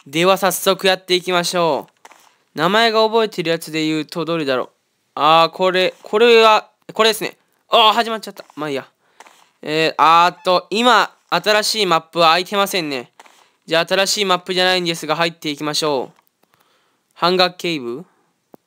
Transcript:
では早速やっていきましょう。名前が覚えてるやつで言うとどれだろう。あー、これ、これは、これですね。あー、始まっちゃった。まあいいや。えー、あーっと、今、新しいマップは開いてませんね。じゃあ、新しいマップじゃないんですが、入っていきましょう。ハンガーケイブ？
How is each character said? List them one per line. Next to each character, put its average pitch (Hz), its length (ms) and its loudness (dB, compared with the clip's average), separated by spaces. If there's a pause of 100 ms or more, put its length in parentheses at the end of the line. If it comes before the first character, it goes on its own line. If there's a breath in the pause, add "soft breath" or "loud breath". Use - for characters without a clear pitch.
で 156 200 -2
は 185 120 4
早 185 140 -2
速 185 380 -2
や 185 80 2
っ 185 80 -14
て 180 100 -2
い 180 80 0
き 180 80 -8
ま 175 140 0
し 175 100 -6
ょ 156 320 -2 (720 soft breath)
う。 - 20 -10
名 160 120 0
前 226 200 2
が 220 140 2
覚 220 180 0
え 220 60 -2
て 202 160 -10
る 160 60 -4
や 165 100 -2
つ 165 100 -16
で 156 160 -4
言 156 140 -2
う 147 40 -6
と 165 200 -8
ど 165 120 -4
れ 156 100 -4
だ 131 100 0
ろ 117 80 -2
う。 - 60 -20 (440)
あ 160 380 4
ー、 - 40 -20
こ 185 140 0
れ、 180 320 -2
こ - 160 -4
れ 233 240 6
は、 214 280 4 (220)
こ 220 120 0
れ 226 60 4
で 214 40 0
す - 80 -10
ね。 - 140 -10 (320)
あ 220 220 4
ー、 - 20 2
始 226 180 -2
ま 226 60 -6
っ 208 40 -10
ち - 60 -16
ゃ 202 60 -14
っ - 20 -18
た。 - 100 -18 (120)
ま 151 100 -8
あ - 20 -6
い 143 40 -6
い - 20 -6
や。 123 140 -8 (760 soft breath)
え 156 220 0
ー、 - 80 -6
あ 170 340 4
ー 175 100 -16
っ - 40 -20
と、 180 240 0
今、 220 480 2 (140)
新 208 320 0
し 214 200 -2
い 190 40 0
マ 170 100 2
ッ 160 120 0
プ 165 100 -8
は 160 140 4
開 180 100 0
い - 20 -6
て 208 100 -12
ま 196 120 0
せ 190 160 -4
ん 151 80 -8
ね。 127 220 -10 (520 soft breath)
じ 160 100 -8
ゃ 165 60 4
あ、 170 60 -2
新 190 200 0
し 208 140 -2
い 202 60 0
マ 185 80 2
ッ 175 60 -2
プ 185 120 -10
じ 180 80 -2
ゃ 185 60 2
な 185 100 2
い 180 60 -2
ん - 20 -6
で 165 100 -4
す 160 120 -12
が、 151 100 -2
入 170 140 -2
っ - 20 -18
て 165 160 -12
い 143 80 -6
き 151 80 -10
ま 151 80 -6
し 147 120 -4
ょ 139 300 -4
う。 - 60 -20 (920)
ハ 170 160 -2
ン 185 60 0
ガ 180 120 2
ー 180 60 -8
ケ 175 180 -6
イ 151 80 -6
ブ？ 123 240 -10 (640)